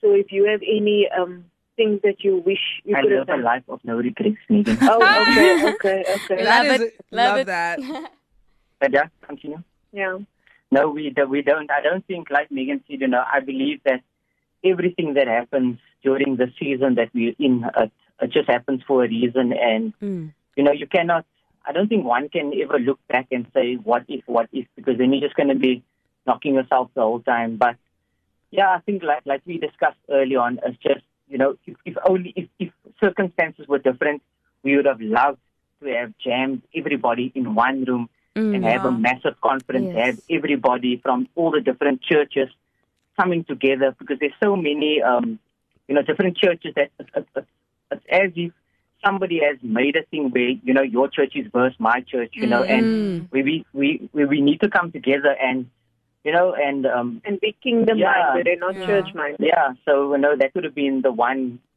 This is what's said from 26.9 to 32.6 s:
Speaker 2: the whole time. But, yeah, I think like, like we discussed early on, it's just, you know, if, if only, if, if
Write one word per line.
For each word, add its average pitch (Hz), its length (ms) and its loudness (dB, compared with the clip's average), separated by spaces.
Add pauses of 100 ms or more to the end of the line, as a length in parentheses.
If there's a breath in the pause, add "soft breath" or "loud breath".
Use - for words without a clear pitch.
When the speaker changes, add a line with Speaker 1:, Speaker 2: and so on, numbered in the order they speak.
Speaker 2:
the 131 80 -2
whole 117 200 0
time. 117 360 -2
But, 120 180 2 (760)
yeah, 196 240 2
I 175 40 -2
think 190 240 -6
like, 151 220 -2
like 139 200 -4
we 170 120 -8
discussed 156 420 -4 (100)
early 135 260 2
on, 123 300 0
it's 120 160 -6
just, 185 220 0 (260)
you 139 80 -10
know, 135 180 2 (100)
if, - 100 -16 (100)
if 175 100 -10 (120)
only, 185 280 0
if, 170 120 -8 (120)
if 190 100 -6 (300)